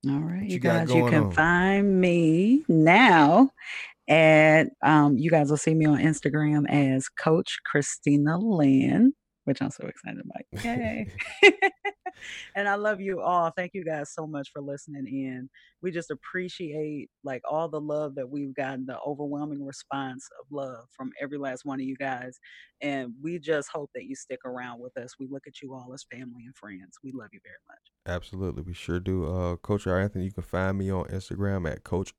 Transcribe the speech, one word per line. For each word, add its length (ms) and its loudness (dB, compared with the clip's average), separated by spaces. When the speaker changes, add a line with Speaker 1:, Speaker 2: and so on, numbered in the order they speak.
Speaker 1:
All 100 0
right, 220 -4
Speaker 2:
What 80 -6
Speaker 1:
you 60 -4
Speaker 2:
you 40 -4
got 280 2
Speaker 1:
guys, 60 -4
you 80 6
Speaker 2:
going 120 4
Speaker 1:
can 120 4
Speaker 2:
on? 60 -2
Speaker 1:
find 680 4
me 680 4
now 840 8
at, 640 8
um, 340 6
you 120 2
guys 200 4
will 80 2
see 160 0
me 120 4
on 140 4
Instagram 720 2
as 380 2
Coach 580 0
Christina 720 0
Lynn, 760 4
which 160 -2
I'm 100 -4
so 160 -14
excited 380 -14
about. 400 -12
Yay. 420 -6
Speaker 2:
<laughs> 100 10
Speaker 1:
<laughs> 180 0
And 120 -2
I 80 0
love 240 -2
you 220 -6
all. 300 0
Thank 240 -8
you 100 -8
guys 260 -6
so 140 -12
much 260 -10
for 80 -16
listening 460 -12
in. 440 -8
We 80 -4
just 180 -8
appreciate, 1000 -8
like, 240 -8
all 220 -4
the 100 -6
love 360 -6
that 120 -8
we've 280 -10
gotten, 320 -6
the 180 -10
overwhelming 580 -8
response 640 -10
of 120 -20
love 340 -12
from 140 -12
every 160 -10
last 260 -8
one 160 -8
of 60 -6
you 100 -8
guys. 440 -10
And 400 -6
we 160 -8
just 340 -4
hope 220 -10
that 120 -12
you 100 -12
stick 300 -12
around 340 -12
with 180 -14
us. 220 -14
We 100 -12
look 160 -14
at 160 -20
you 140 -14
all 180 -18
as 180 -18
family 340 -18
and 100 -20
friends. 480 -20
We 80 -14
love 220 -14
you 100 -20
very 100 -20
much. 480 -14
Speaker 2:
Absolutely. 480 -8
We 100 -12
sure 260 -4
do. 320 -4
Uh, 260 -4
Coach 280 -4
R 140 0
Anthony, 260 -4
you 60 -8
can 100 -10
find 340 -4
me 140 -4
on 200 -4
Instagram 640 -4
at 120 -12
Coach 360 -4